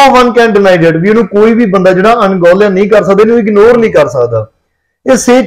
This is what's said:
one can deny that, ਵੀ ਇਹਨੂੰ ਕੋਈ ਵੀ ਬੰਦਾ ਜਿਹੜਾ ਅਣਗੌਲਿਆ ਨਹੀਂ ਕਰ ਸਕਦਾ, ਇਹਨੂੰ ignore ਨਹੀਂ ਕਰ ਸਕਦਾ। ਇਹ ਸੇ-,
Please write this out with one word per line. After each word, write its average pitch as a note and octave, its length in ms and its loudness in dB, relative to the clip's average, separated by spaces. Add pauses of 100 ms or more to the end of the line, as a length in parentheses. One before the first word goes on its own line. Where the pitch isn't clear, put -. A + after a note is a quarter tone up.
(160)
one B3 120 2
can A3+ 300 0
deny F#3+ 260 2
that, E3 180 0
ਵੀ F#3+ 80 -2
ਇਹਨੂੰ A3 180 0
ਕੋਈ G#3+ 260 0
ਵੀ A#3 120 0
ਬੰਦਾ F#3 280 0
ਜਿਹੜਾ F#3+ 200 0 (120)
ਅਣਗੌਲਿਆ F#3+ 440 0
ਨਹੀਂ G3 200 -2
ਕਰ G#3 140 0
ਸਕਦਾ, G3 180 0
ਇਹਨੂੰ A#3 180 0
ignore G#3+ 380 2
ਨਹੀਂ A3 140 -2
ਕਰ D#3 160 0
ਸਕਦਾ। A#2 380 -4 (640)
ਇਹ B3+ 60 4
ਸੇ-, B3 300 0